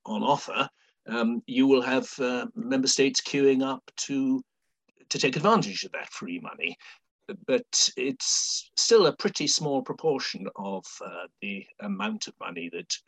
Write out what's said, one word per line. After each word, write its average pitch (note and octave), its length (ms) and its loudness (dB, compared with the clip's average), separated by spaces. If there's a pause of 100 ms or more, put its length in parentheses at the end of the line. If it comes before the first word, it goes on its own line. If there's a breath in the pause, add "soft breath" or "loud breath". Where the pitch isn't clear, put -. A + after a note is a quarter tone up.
on G#2+ 160 -4
offer, C#3 460 0 (400)
um, A#2 380 0
you C3 200 4
will C3+ 160 6
have, B2+ 260 0 (100)
uh, B2 360 -2
member B2+ 340 0
states C3+ 320 2
queuing C#3 420 4
up C3+ 200 -2 (160)
to, C3+ 440 0 (680)
to - 80 -2
take - 180 2
advantage D3+ 480 2
of - 80 -14
that - 180 -10
free - 300 -8
money. - 360 -8 (720 loud breath)
But - 500 2
it's - 800 -2
still G#3+ 300 6
a C#3 100 2
pretty E3+ 300 -2
small C#3+ 360 0
proportion B2+ 640 -4 (100)
of, G2 280 -6 (180)
uh, F2+ 240 -12 (140)
the G2 240 -8 (160)
amount G#2 460 -4
of - 140 -16
money E2+ 320 -10
that F2 200 -8 (160)